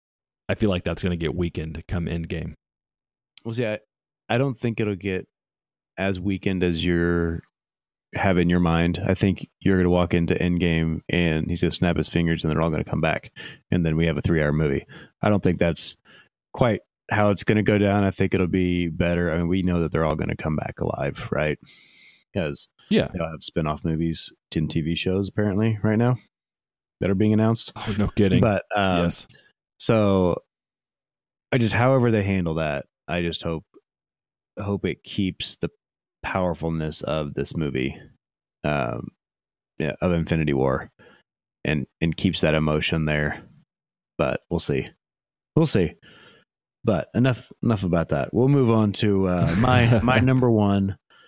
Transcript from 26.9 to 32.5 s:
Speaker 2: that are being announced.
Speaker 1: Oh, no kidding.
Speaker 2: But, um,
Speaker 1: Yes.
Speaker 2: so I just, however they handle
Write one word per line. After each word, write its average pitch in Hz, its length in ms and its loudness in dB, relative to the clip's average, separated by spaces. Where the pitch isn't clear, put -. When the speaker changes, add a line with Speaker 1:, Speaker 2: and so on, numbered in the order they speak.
Speaker 2:
that 92 100 0
are 98 40 0
being 107 180 2
announced. 110 420 0
Speaker 1:
Oh, 107 240 -8
no 98 100 0
kidding. 98 320 2
Speaker 2:
But, 104 240 2
um, 95 300 2
Speaker 1:
Yes. - 220 -4
Speaker 2:
so 98 640 2
I 135 60 2
just, 110 160 2
however 123 360 4
they 110 120 4
handle 92 320 0